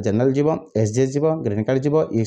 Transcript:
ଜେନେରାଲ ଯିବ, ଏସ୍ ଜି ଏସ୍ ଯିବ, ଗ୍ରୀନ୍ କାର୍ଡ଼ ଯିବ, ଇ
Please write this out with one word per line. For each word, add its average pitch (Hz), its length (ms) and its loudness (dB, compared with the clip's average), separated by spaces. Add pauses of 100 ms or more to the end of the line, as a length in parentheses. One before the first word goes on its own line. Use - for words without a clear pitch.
ଜେନେରାଲ 113 320 2
ଯିବ, 147 100 2 (280)
ଏସ୍ 107 200 2
ଜି 127 60 0
ଏସ୍ 135 140 0
ଯିବ, 147 100 0 (200)
ଗ୍ରୀନ୍ 107 220 0
କାର୍ଡ଼ 135 180 2
ଯିବ, 147 100 0 (160)
ଇ 110 160 0